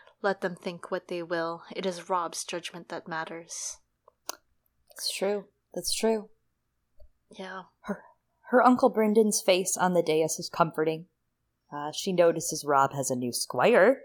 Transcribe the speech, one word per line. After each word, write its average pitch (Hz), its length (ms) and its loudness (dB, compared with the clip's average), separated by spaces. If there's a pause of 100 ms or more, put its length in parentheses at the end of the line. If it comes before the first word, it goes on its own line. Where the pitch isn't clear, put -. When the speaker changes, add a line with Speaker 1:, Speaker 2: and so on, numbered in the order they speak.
(240)
Speaker 1:
Let 196 180 -2
them 180 140 -4
think 175 340 -12
what 180 180 -6
they 175 140 -6
will. 170 420 -6 (120)
It 190 100 -6
is 175 240 -6
Robb's 170 340 -4
judgment 170 460 -12
that - 180 -12
matters." 165 720 -10 (1120)
Speaker 2:
It's - 240 -10
true. 196 300 -4 (280)
That's - 220 -6
true. 220 340 -2 (1000)
Speaker 1:
Yeah. 185 340 -14 (180)
Speaker 2:
Her, - 220 -10 (460)
her 247 160 6
Uncle 247 280 6
Brendan's 214 480 4
face 185 360 2
on 180 160 2
the 170 100 4
dais 160 360 0
is 170 100 -10
comforting. 160 560 0 (720)
Uh, 147 160 -8
she 190 220 -4
notices 165 500 2
Robb 139 300 4
has 139 160 -4
a 131 60 0
new 123 180 -4
squire, 202 720 4